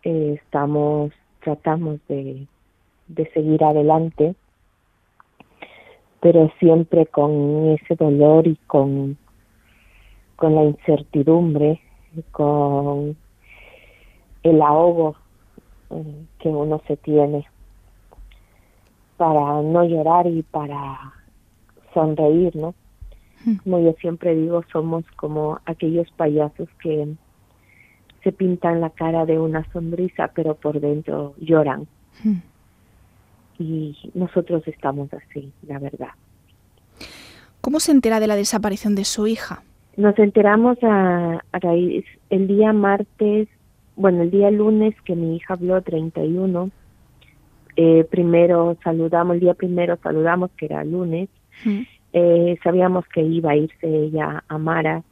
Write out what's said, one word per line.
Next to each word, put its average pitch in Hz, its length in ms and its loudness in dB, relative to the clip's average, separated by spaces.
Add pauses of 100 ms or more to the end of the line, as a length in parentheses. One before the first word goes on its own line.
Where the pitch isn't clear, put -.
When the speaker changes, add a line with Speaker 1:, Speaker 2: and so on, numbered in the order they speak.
Speaker 1:
Eh, 151 400 -2
estamos, 147 680 -2 (280)
tratamos 156 580 -4 (100)
de, 135 360 -10 (600)
de 160 240 -8
seguir 156 320 0
adelante, 156 720 2 (1800)
pero 170 400 4
siempre 165 460 4
con 151 720 0
ese - 160 -4
dolor 156 520 4
y 156 100 0 (100)
con, 139 500 -2 (1160)
con 156 200 2
la 156 80 4
incertidumbre, 151 1160 0 (520)
con 143 840 -2 (1300)
el 160 180 6
ahogo, 160 540 2 (760)
eh, 156 340 -14 (140)
que 165 100 -4
uno 151 380 -4
se 147 100 -4
tiene 147 480 0 (1700)
para 151 460 0
no 165 220 2
llorar 170 440 2
y 165 160 -2
para 143 680 -10 (800)
sonreír, 156 600 2
¿no? 160 180 -8 (680)
Speaker 2:
Mm. 226 200 0
Speaker 1:
Como 180 160 0
yo 165 200 4
siempre 170 340 -4
digo, 165 380 -2
somos 165 320 -4 (140)
como 151 480 -6
aquellos 165 460 -4
payasos 151 580 -2 (120)
que 151 340 -6 (1080)
se 190 80 0
pintan 175 480 -2
la 165 120 -4
cara 165 340 -2
de 160 120 0
una 160 360 -4
sonrisa, 170 600 -6
pero 156 220 -4
por 151 240 -6
dentro 147 580 -6
lloran. 156 480 -2 (380)
Speaker 2:
Mm. 214 140 0 (1200)
Speaker 1:
Y 156 540 -10
nosotros 175 540 -4
estamos 143 460 -8
así, 139 380 -16 (160)
la 143 120 -12
verdad. 139 320 -12 (1500)
Speaker 2:
¿Cómo 302 220 -4
se 339 100 0
entera 226 300 4
de 214 60 0
la 208 100 0
desaparición 202 580 -2
de 196 80 -4
su 214 240 -4
hija? - 360 -8 (340)
Speaker 1:
Nos 202 200 2
enteramos 214 640 4
a, 180 720 0
a 185 80 -6
raíz, 180 460 -2 (240)
el 196 180 0
día 208 240 4
martes, 208 800 0 (480)
bueno, 180 240 2
el 170 100 0
día 202 180 4
lunes 214 540 2
que 175 140 -4
mi 165 180 -4
hija 180 200 -8
habló, 180 260 -2
treinta 165 420 -6
y 160 140 -2
uno, 185 340 -4 (1080)
eh, 165 260 6
primero 170 800 2
saludamos, 170 520 0
el 175 40 -2
día 175 140 4
primero 175 500 -2
saludamos, 165 540 -2
que 156 80 -10
era 151 180 -6
lunes, 170 460 -6 (360)
Speaker 2:
Mm. 208 160 -2 (320)
Speaker 1:
eh, 175 500 4
sabíamos 180 440 2
que - 140 -4
iba 160 300 0
a 147 40 2
irse 156 320 -2
ella 156 600 -4
a 156 100 -8
Mara. 160 540 -4